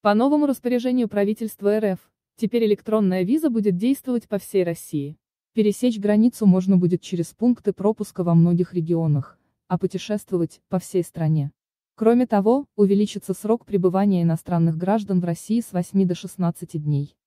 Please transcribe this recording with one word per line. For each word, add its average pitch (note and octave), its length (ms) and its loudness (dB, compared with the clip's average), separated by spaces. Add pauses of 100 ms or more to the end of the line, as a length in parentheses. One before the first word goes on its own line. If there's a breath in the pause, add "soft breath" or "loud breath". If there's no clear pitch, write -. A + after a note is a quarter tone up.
По G#3 120 2
новому C#4 320 2
распоряжению B3 640 -2
правительства G#3 580 -4
Р G#3+ 180 2
Ф F#3+ 140 -2 (380)
теперь A#3 300 0
электронная G3+ 560 0
виза D4 260 0
будет G#3 260 0
действовать A#3+ 540 -2
по G#3 80 -4
всей F#3+ 260 -2
России. D#3 540 -6 (360)
Пересечь A3 460 0
границу G#3+ 460 2
можно F#3 320 4
будет F3+ 240 0
через E3+ 320 -6
пункты A#3 400 -2
пропуска G3+ 500 -4
во E3+ 100 2
многих F3 400 2
регионах, D#3+ 640 -2 (300)
а F3+ 100 -2
путешествовать F#3 920 -4
по F#3 100 -2
всей F3+ 240 -4
стране. D#3 480 -2 (440)
Кроме A#3+ 300 2
того, A3+ 400 2 (100)
увеличится G3+ 600 0
срок A3+ 280 -4
пребывания F#3+ 600 2
иностранных E3 520 0
граждан F#3+ 440 -2
в F3 60 -2
России F#3+ 340 -4
с - 120 -10
восьми F#3+ 320 0
до F3+ 120 0
шестнадцати F3 640 -6
дней. D3 380 -4 (120)